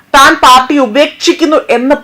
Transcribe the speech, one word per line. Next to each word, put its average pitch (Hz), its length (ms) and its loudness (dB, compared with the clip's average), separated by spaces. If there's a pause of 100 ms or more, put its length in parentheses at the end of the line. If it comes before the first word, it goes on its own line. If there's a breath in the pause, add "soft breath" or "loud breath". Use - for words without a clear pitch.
(140 soft breath)
താൻ 285 200 4
പാർട്ടി 262 440 0
ഉപേക്ഷിക്കുന്നു 294 800 -2 (140)
എന്ന് 247 320 0